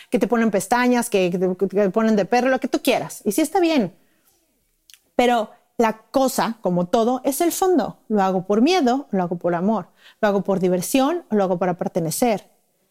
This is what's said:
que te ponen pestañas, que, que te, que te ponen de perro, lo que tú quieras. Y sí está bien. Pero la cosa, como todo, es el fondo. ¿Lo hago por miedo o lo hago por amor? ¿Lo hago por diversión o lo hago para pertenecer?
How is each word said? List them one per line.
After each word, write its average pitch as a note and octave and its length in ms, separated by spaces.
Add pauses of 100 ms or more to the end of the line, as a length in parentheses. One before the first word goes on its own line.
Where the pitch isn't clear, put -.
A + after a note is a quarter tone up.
(100)
que G#3+ 100
te G3 80
ponen A3+ 240
pestañas, A#3+ 580
que, F#3 180
que F3+ 120
te, F#3 160
que G3 100
te G3 240
ponen A3 240
de F#3+ 100
perro, B3 260
lo C4 100
que C4+ 80
tú D#4 120
quieras. F3 440
Y G#3 80
sí - 80
está D#4+ 180
bien. D#4 340 (1200)
Pero A#3+ 340 (260)
la A3 260 (100)
cosa, A#3+ 480
como F3+ 260
todo, A#3 380
es C4+ 160
el E4+ 100
fondo. F4 480 (100)
¿Lo G#3 140
hago F#3 240
por G#3+ 160
miedo C#4 500
o G#3 40
lo F#3 80
hago F3 140
por F3 180
amor? F#3+ 320 (320)
¿Lo G#3+ 80
hago G3 140
por F#3+ 180
diversión C4 720
o - 20
lo G#3 80
hago F#3 160
para F3+ 200
pertenecer? F#3 680 (420)